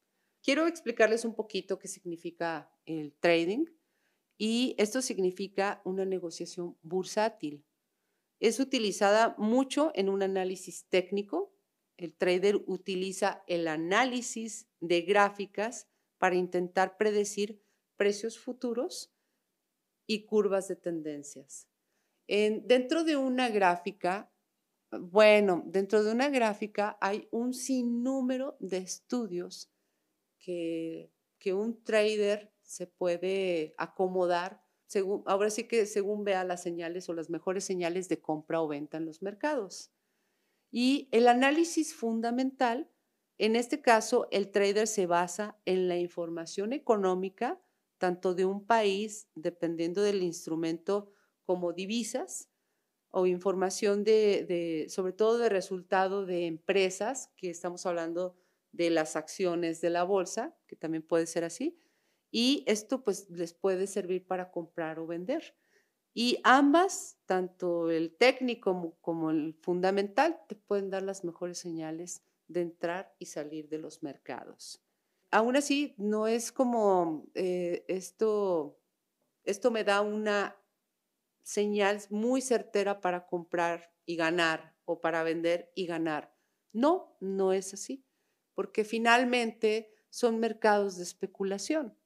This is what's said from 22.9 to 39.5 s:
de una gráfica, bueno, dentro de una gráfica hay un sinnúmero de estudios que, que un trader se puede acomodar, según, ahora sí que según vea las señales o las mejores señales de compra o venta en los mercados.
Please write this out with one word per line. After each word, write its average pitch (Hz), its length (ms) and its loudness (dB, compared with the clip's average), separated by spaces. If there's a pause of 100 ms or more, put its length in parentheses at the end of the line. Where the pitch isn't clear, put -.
de 311 140 2
una 254 320 2
gráfica, 185 840 0 (600)
bueno, 190 760 6
dentro 196 380 2
de 214 80 0
una 254 180 0
gráfica 214 720 -2
hay 196 300 -2
un 247 240 -2
sinnúmero 254 1040 -2
de 185 180 -6
estudios 185 960 -8 (640)
que, 165 720 -6 (280)
que 185 160 -2
un 226 280 -4
trader 208 800 0
se - 240 -12
puede 175 960 -2
acomodar, 185 840 0 (260)
según, 196 360 -2
ahora 196 240 2
sí 220 160 -4
que 226 200 2
según 208 380 -2
vea 185 220 0
las 180 180 -4
señales 170 460 -6
o 175 40 -6
las 160 160 -6
mejores 185 360 -4
señales 180 420 -2
de 156 140 -2
compra 160 400 -2
o 156 80 -2
venta 147 260 -8
en 160 80 -6
los 160 180 -10
mercados. 208 720 -6 (800)